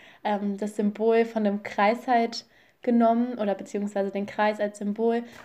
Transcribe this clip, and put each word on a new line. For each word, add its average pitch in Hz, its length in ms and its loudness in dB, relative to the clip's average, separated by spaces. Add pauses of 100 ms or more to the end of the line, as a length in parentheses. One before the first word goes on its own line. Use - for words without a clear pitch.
(240)
ähm, 202 340 -2
das 208 180 -6
Symbol 226 500 2
von 220 220 -2
einem 202 160 -2
Kreis 220 440 0
halt 240 380 0 (360)
genommen 240 580 2
oder 202 160 0
beziehungsweise 202 560 -4
den 196 160 -4
Kreis 214 320 0
als 208 180 -4
Symbol 226 460 0 (220)